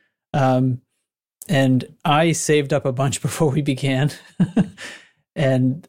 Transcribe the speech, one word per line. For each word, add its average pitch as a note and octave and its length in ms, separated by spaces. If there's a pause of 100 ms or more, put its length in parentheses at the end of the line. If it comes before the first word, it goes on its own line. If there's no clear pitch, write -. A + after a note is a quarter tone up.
(320)
Um, C3 480 (680)
and C3 360 (200)
I D#3+ 280
saved D3+ 400
up C#3 140
a C3+ 60
bunch C3 300
<laughs> - 0
before D3 280
we D3 120
began. C#3 480 (280)
<laughs> - 120 (840)
And, C3 540